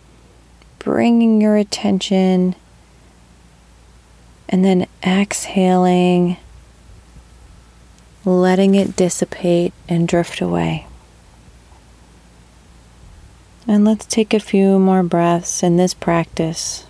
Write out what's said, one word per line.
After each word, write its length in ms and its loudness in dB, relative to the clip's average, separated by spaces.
bringing 600 0
your 160 2
attention, 960 0
and 160 0
then 220 2
exhaling, 1300 0
letting 500 2
it 220 0
dissipate 760 -2
and 180 -2
drift 340 -4
away. 460 -4
And 180 4
let's 200 0
take 300 -2
a 60 0
few 380 2
more 240 2
breaths 600 -2
in 140 2
this 180 0
practice. 960 -6